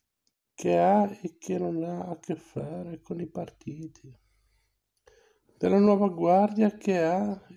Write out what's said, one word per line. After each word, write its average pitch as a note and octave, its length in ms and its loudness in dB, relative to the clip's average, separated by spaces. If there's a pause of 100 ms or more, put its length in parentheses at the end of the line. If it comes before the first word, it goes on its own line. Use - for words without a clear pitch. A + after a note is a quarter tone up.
(540)
che F3 240 0
ha G3+ 320 4
e F#3 300 -12
che - 180 -6
non E3+ 260 -4
ha F3 240 -8
a E3+ 120 -10
che - 160 -8
fare D#3+ 640 -12
con E3+ 180 -10
i E3+ 80 -10
partiti, D#3 880 -14 (1400)
della F#3 220 2
nuova G3+ 300 4
guardia G3+ 680 2
che F#3+ 220 -2
ha F#3+ 440 -2 (140)